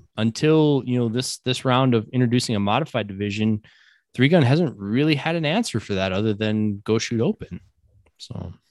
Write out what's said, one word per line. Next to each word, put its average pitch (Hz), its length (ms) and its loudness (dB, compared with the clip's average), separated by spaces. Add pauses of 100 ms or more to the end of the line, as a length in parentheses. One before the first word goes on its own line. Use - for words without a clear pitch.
(180)
until, 147 680 2
you 123 140 -2
know, 120 100 0
this, 120 380 -4
this 127 180 -4
round 127 300 4
of 110 180 0
introducing 123 440 0
a 101 40 0
modified 110 460 -2
division, 104 560 -2 (500)
three 131 160 4
gun 170 140 6
hasn't 139 340 2
really 120 380 0
had 156 200 -4
an 165 120 -2
answer 165 340 -2
for 101 140 -6
that 95 180 0
other 110 220 0
than 107 500 -2
go 110 140 0
shoot 113 240 -2
open. - 380 -4 (580)
So. 92 340 -12 (180)